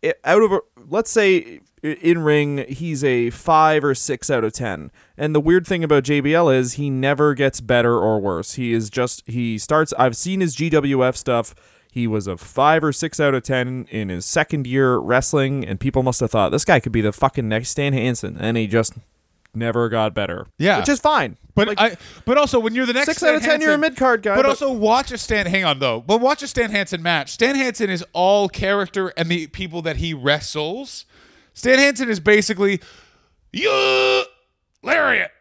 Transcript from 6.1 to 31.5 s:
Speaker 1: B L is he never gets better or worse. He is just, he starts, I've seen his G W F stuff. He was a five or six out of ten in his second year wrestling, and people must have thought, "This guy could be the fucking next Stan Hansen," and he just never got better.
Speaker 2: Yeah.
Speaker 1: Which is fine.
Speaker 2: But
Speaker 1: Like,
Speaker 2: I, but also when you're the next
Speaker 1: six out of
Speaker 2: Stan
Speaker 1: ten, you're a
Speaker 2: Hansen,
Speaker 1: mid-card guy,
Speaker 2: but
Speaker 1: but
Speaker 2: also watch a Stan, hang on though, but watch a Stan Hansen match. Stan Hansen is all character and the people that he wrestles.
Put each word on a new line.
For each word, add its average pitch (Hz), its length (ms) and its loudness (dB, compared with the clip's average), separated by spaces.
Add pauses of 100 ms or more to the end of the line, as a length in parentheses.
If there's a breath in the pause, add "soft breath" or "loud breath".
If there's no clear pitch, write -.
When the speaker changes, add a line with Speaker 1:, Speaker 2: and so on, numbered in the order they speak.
Speaker 1:
B 143 140 0
L 170 160 4
is 127 240 2
he 143 160 -6
never 139 460 0
gets 135 260 0
better 120 360 2
or 107 220 2
worse. 98 360 -4
He 120 180 -2
is 113 160 -2
just, 123 380 -4
he 117 320 -4
starts, 151 380 0
I've 127 200 2
seen 190 240 -2
his 156 140 -2
G 160 160 -2
W 139 340 2
F 127 100 0
stuff. 117 380 -2 (380 soft breath)
He 120 160 -4
was 107 180 -2
a 95 100 -6
five 151 480 2
or 151 80 0
six - 280 -6
out 143 160 2
of 127 80 -4
ten 127 480 -4
in 104 180 -6
his 90 160 -6
second 151 400 -2
year 127 320 2
wrestling, 135 680 0
and 98 160 -6
people 135 220 -2
must 127 180 -2
have 117 120 -2
thought, 101 180 2
"This 117 160 -2
guy 175 140 4
could 120 120 -6
be 113 100 0
the 104 120 0
fucking 131 340 -2
next 110 220 -2
Stan 143 240 -2
Hansen," 120 460 -4
and 113 180 -2
he 113 80 0
just 110 300 0 (600)
never 117 340 -2
got 110 240 0
better. 92 340 -6 (100)
Speaker 2:
Yeah. 180 220 2
Speaker 1:
Which - 100 0
is 285 100 2
fine. 233 380 0 (180)
Speaker 2:
But 202 120 2
Speaker 1:
Like, 208 140 -4
Speaker 2:
I, 214 160 2 (280 loud breath)
but 254 120 2
also 277 220 2
when 220 140 -2
you're 254 140 0
the 240 60 0
next 269 120 0
Speaker 1:
six 311 180 -2
out 311 120 4
of 311 80 0
Speaker 2:
Stan 320 160 2
Speaker 1:
ten, - 20 -2
you're 311 80 2
a 302 40 4
Speaker 2:
Hansen, 294 80 0 (100)
Speaker 1:
mid-card 247 320 0
guy, 202 120 0
Speaker 2:
but 262 80 4
Speaker 1:
but 269 60 4
Speaker 2:
also 277 220 -2
watch 233 400 0
a 240 80 -10
Stan, 208 260 -2
hang 190 180 -2
on 151 160 0
though, 120 220 -2
but 190 180 2
watch 277 220 0
a 285 60 -10
Stan 233 240 -2
Hansen 190 320 -4
match. 165 280 -2
Stan 254 240 0
Hansen 247 360 -2
is 175 120 -6 (100)
all 196 360 2
character 190 680 -2
and 165 140 -2
the 170 180 -2
people 170 360 -10
that 156 140 -4
he 165 180 -4
wrestles. 151 880 -4 (480 soft breath)